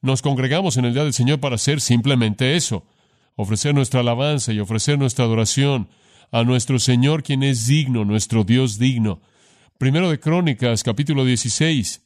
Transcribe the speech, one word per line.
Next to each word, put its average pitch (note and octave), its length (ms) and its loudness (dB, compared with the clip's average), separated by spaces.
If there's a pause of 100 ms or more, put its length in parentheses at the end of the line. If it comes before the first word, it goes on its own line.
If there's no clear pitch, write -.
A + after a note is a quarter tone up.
Nos C3 200 0
congregamos C#3 560 0
en B2 80 2
el A#2+ 80 0
día C#3 100 0
del D3 100 -2
Señor C3 260 0
para C3 160 -4
hacer D3 260 0
simplemente A#2+ 760 2
eso, A#2+ 300 -4 (500)
ofrecer A2 400 -2
nuestra C3 240 0
alabanza A#2+ 540 -2
y G#2 60 -2
ofrecer A2 380 -2
nuestra B2+ 280 0
adoración A2+ 640 0 (420)
a A#2 120 0
nuestro B2 360 0
Señor, C3 420 2
quien C3+ 220 -2
es B2 240 0
digno, C3 380 2
nuestro G#2+ 380 0
Dios A2+ 360 0
digno. A#2 420 0 (560)
Primero D3+ 320 0
de D3+ 100 -2
Crónicas, C#3+ 640 0
capítulo C#3 420 0
dieciséis. B2+ 800 0